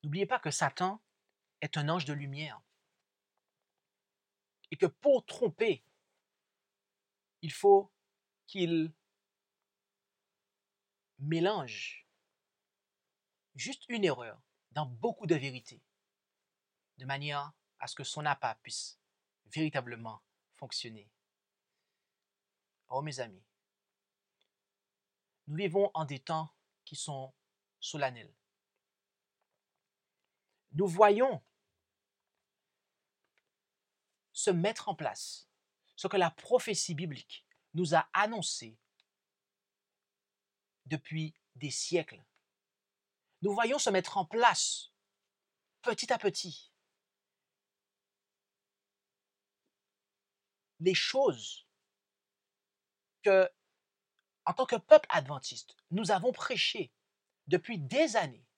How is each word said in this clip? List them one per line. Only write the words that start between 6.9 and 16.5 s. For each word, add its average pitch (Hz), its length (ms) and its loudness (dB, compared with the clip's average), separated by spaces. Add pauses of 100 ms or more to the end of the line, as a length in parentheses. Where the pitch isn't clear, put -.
il 160 120 -10
faut 196 400 6 (560)
qu'il 165 440 0 (2250)
mélange 160 840 -2 (1500)
juste 185 340 -10
une 226 160 -2
erreur 123 380 -2 (300)
dans 151 140 -4
beaucoup 160 420 -6
de 165 80 4
vérités, 127 480 -10 (1120)